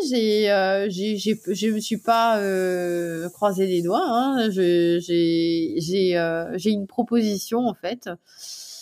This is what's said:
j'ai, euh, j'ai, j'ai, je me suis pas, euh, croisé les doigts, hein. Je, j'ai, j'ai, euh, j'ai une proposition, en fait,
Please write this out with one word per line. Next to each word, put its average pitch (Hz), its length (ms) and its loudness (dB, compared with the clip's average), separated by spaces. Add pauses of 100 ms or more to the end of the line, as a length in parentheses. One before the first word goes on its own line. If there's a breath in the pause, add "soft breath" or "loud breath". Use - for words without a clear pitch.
j'ai, 214 420 2
euh, 196 380 2
j'ai, 202 300 -2
j'ai, 214 280 0
je 202 220 0
me 220 100 0
suis 220 200 -4
pas, 226 400 2
euh, 180 920 -2
croisé 190 380 0
les 180 160 0
doigts, 226 240 0
hein. 247 420 0
Je, 175 500 2
j'ai, 165 800 0
j'ai, 180 400 0
euh, 165 400 -2
j'ai 202 140 0
une 202 160 0
proposition, 233 800 0
en 202 80 -2
fait, 220 340 -8 (720 loud breath)